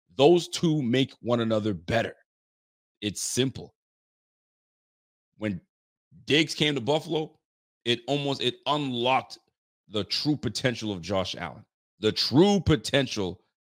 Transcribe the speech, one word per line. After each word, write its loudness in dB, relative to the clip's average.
Those 6
two 0
make 0
one 0
another 0
better. -2
It's -6
simple. -4
When -6
Diggs 0
came 0
to -4
Buffalo, -4
it 0
almost, -2
it -2
unlocked -2
the -4
true -2
potential -4
of -6
Josh -4
Allen. -12
The 2
true 4
potential -2